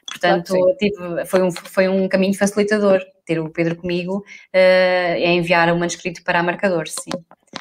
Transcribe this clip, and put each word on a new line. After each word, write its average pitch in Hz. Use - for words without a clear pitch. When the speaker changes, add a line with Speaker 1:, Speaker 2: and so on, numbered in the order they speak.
Speaker 1:
Portanto, 180
Speaker 2:
Claro 185
que 208
sim. -
Speaker 1:
tive, 175
foi 185
um, 180
foi -
um 190
caminho 190
facilitador 202
ter 160
o 160
Pedro 165
comigo, 180
eh, 185
a 175
enviar 170
o 170
manuscrito 175
para 175
a 170
Marcador, 175
sim. -